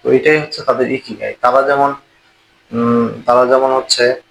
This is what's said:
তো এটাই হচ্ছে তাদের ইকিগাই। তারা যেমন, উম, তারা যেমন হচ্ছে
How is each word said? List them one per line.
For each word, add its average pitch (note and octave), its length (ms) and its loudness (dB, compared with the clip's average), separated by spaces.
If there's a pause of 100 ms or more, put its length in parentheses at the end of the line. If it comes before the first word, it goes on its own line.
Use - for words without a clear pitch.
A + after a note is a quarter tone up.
তো B2+ 80 0
এটাই D3+ 280 2
হচ্ছে - 240 -10
তাদের B2 280 -2
ইকিগাই। G#2+ 500 -8
তারা B2+ 200 2
যেমন, C#3 340 0 (760)
উম, A#2 520 -2
তারা B2 200 4
যেমন C3 280 2
হচ্ছে B2+ 580 0